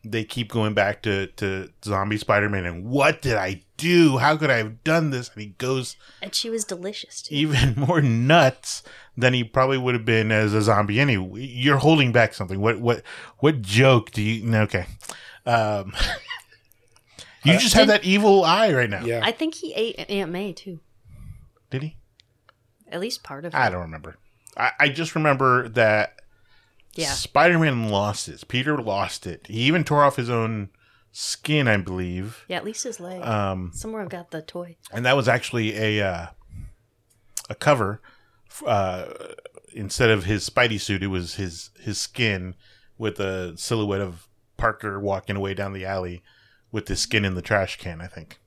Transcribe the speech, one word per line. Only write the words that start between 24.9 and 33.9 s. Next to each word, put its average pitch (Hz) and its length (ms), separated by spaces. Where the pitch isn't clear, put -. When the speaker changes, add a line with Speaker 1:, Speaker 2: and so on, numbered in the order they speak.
Speaker 1:
remember 131 560
that 107 460
Speaker 2:
Yeah. 151 160
Speaker 1:
Spider-Man 147 760
lost 101 380
it. 131 200
Peter 139 300
lost 101 480
it. 85 220
He 113 140
even 156 220
tore 147 200
off 139 140
his 120 120
own 110 400
skin, - 560
I 104 100
believe. 92 680
Speaker 2:
Yeah, 180 100
at - 80
least 220 180
his 240 160
leg. 180 220
Speaker 1:
Um, 95 520
Speaker 2:
Somewhere 220 280